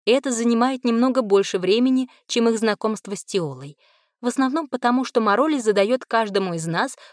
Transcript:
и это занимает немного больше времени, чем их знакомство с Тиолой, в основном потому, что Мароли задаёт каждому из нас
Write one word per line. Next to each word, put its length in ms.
и 60
это 200
занимает 520
немного 380
больше 380
времени, 500
чем 240
их 80
знакомство 580
с 80
Тиолой, 540
в 80
основном 400
потому, 380
что 160
Мароли 380
задаёт 440
каждому 520
из 100
нас 320